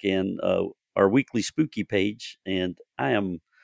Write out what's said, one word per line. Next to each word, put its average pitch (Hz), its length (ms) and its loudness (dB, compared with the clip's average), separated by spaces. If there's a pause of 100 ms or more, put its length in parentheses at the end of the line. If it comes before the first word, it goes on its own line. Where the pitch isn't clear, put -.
and, 95 400 0
uh, 92 220 2 (320)
our 98 120 6
Weekly 120 320 2
Spooky 131 440 -2
page, 104 600 -2
and 92 320 -2 (220)
I 131 140 0
am 95 280 -2 (240)